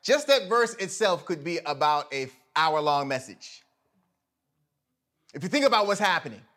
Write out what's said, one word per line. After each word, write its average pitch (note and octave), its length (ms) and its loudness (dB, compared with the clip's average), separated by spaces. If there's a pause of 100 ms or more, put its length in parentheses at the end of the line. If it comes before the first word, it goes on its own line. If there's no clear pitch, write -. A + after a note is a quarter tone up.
just C#4+ 240 2
that B3 220 2
verse A3+ 260 2
itself F#3+ 500 -2
could D#3 200 -6
be E3+ 140 -4
about D3 540 -2
a C3+ 180 -6 (260)
hour-long D3+ 520 2
message. B2+ 540 -10 (1700)
If D3 100 -12
you F#3 60 -6
think C#4 180 2
about G#3+ 200 4
what's G3+ 140 0
happening D#3 420 0 (140)